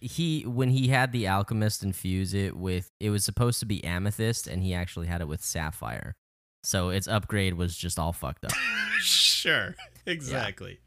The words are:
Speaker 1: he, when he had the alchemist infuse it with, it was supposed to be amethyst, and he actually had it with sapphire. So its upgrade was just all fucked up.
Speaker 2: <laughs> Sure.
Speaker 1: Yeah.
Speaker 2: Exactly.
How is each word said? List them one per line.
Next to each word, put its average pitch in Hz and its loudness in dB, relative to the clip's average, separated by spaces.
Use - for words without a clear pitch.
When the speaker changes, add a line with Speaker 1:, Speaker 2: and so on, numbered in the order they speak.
Speaker 1:
he, 156 -2
when 123 2
he 131 4
had 127 4
the 117 0
alchemist 104 2
infuse 95 0
it 98 0
with, 92 -2
it 104 0
was 101 2
supposed 120 2
to 117 -4
be 104 -2
amethyst, 101 0
and 92 -2
he 92 0
actually 87 -4
had 87 -2
it 80 -4
with 80 -6
sapphire. - -6
So 92 0
its 95 0
upgrade 101 2
was 85 -2
just 85 -4
all 80 0
fucked - -8
up. - -4
Speaker 2:
<laughs> - -4
Sure. - 4
Speaker 1:
Yeah. 180 0
Speaker 2:
Exactly. 117 -6